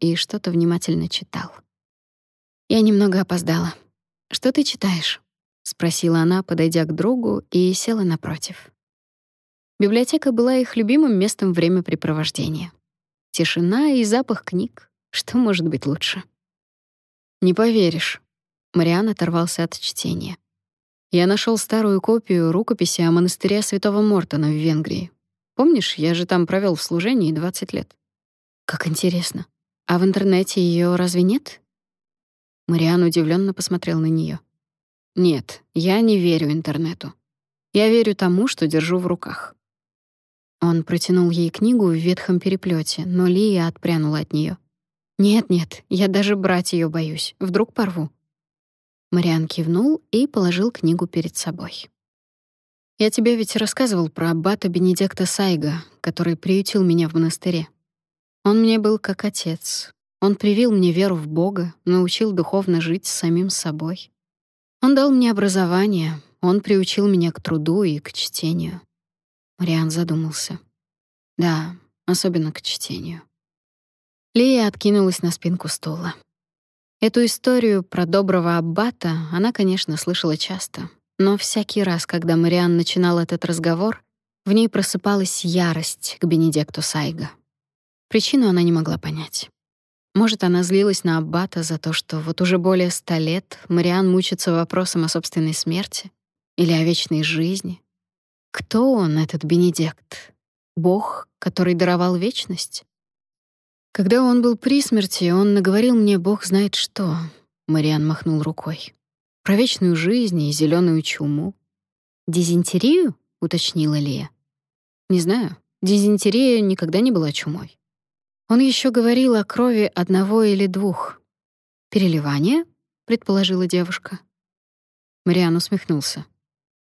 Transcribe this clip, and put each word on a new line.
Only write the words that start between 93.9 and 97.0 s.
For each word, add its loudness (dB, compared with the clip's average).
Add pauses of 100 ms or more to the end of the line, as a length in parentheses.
мучится 0
вопросом 0
о -2
собственной -4
смерти -6 (460)
или 2
о 2
вечной 0